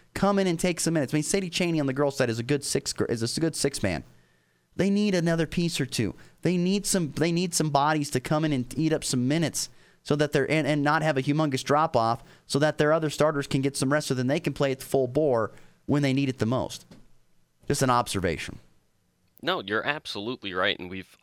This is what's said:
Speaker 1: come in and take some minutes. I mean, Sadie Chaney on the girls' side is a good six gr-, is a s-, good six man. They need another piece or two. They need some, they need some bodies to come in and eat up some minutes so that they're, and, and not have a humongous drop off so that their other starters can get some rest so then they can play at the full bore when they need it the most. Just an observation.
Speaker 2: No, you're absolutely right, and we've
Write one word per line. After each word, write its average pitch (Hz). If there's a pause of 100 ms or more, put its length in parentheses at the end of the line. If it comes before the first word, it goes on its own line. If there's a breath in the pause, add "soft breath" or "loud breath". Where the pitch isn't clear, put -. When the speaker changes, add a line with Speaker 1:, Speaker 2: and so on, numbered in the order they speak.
(120)
Speaker 1:
come 196
in 196
and 170
take 180
some 165
minutes. 151
I -
mean, 151
Sadie 185
Chaney 170
on 139
the 135
girls' 139
side 127
is 113
a 120
good 139
six -
gr-, -
is 113
a -
s-, -
good 160
six -
man. 90 (720 soft breath)
They 190
need 202
another 165
piece 170
or 139
two. - (280 loud breath)
They 175
need 185
some, 165
they 160
need 175
some 156
bodies 143
to 127
come 156
in 151
and 127
eat 156
up 156
some 123
minutes 151 (340 soft breath)
so -
that 147
they're, 135
and, 151
and 147
not 147
have 156
a 135
humongous 143
drop 147
off 113 (240 loud breath)
so -
that 151
their 151
other 156
starters 147
can 139
get 135
some 135
rest 147
so 139
then 127
they 151
can 156
play 139
at 131
the -
full 135
bore 123 (340 soft breath)
when 147
they 135
need 135
it 131
the 107
most. 113 (840)
Just 139
an 131
observation. 101 (840)
Speaker 2:
No, 165
you're 101
absolutely 117
right, 92
and 90
we've 92